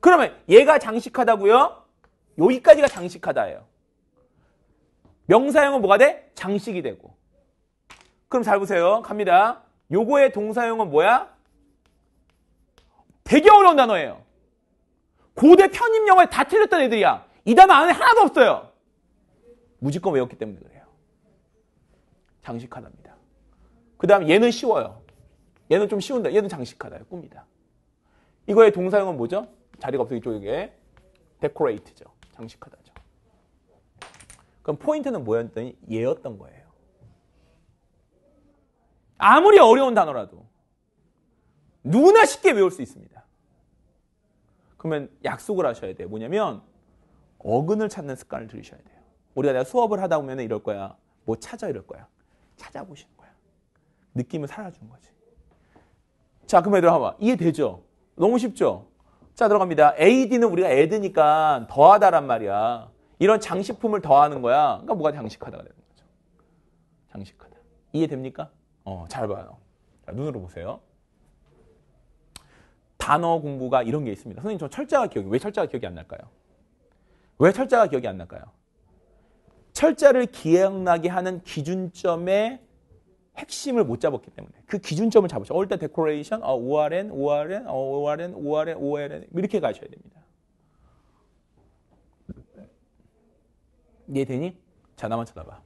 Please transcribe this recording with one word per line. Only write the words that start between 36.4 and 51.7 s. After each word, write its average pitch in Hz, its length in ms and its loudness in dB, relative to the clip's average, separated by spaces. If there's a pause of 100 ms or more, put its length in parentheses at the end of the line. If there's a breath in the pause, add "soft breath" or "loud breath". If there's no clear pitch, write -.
아무리 320 420 8
어려운 254 340 6
단어라도 131 520 -4 (1400)
누구나 339 420 4
쉽게 - 260 0
외울 196 200 2
수 160 100 -14
있습니다. - 420 -20 (1500)
그러면 151 320 -10 (160)
약속을 165 400 -6
하셔야 110 300 -8
돼요. - 120 -16
뭐냐면 117 540 -8 (800)
어근을 180 500 -4
찾는 143 260 -14
습관을 120 320 -16
들이셔야 - 340 -20
돼요. - 180 -20 (360)
우리가 135 160 -2
내가 131 140 -4
수업을 214 360 -4
하다 165 180 -2
보면 135 200 -10
이럴 110 240 -8
거야. 98 320 -10 (300)
뭐 113 100 -4
찾아 - 320 -16
이럴 123 180 -10